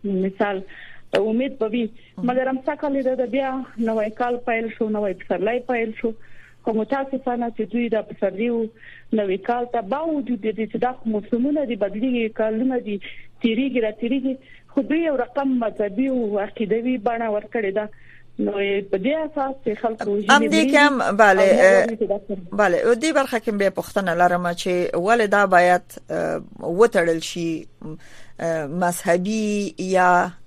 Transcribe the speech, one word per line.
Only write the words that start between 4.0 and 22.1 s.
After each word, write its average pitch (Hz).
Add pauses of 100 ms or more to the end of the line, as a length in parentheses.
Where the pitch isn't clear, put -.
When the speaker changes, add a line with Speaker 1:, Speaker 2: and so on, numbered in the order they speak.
Speaker 1:
کال 247
پیل 233 (100)
شو، 220
نوی 208
پسرلی 190
پیل 226
شو. 226 (540)
خو 226
متاسفانه 247
چې 226 (100)
دوی 240
دا 214
پسرلي 202
و 226 (460)
نوي 202
کال 240
ته، 247
باوجود 254
د 220
دې 214
چې -
دا 247
خو 254
موسمونه 247
دي، 233
بدلېږي، 220
کلونه 226
دي، 202 (420)
تېرېږي، 240
را 220
تېرېږي، 254 (340)
خو -
دوی 302
یو 302
رقم 262
مذهبي 220
او 226
عقیدوي 226
بڼه 226
ورکړې 214
ده. 214 (520)
نو 208 (380)
په 196
دې 254 (100)
اساس 277 (100)
چې 220
خلکو 214
هیلې 208
Speaker 2:
همدې 269
کې 294
هم، 285
Speaker 1:
لري 196
Speaker 2:
بله، 196
Speaker 1:
او 190
نه -
Speaker 2:
آه، 190
Speaker 1:
غواړي 226
چې 208